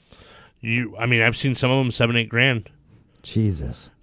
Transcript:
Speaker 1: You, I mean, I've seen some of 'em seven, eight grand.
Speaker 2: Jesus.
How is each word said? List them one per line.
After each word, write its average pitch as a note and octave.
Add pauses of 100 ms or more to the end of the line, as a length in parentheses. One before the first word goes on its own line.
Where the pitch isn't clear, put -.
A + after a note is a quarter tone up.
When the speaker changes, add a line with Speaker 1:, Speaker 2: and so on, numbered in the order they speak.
(600)
Speaker 1:
You, A2+
I A#2
mean, A#2+
I've A#2
seen C3+
some B2+
of C3+
'em A#2+
seven, A#2+
eight A2+
grand. A#2+ (520)
Speaker 2:
Jesus. F2 (120)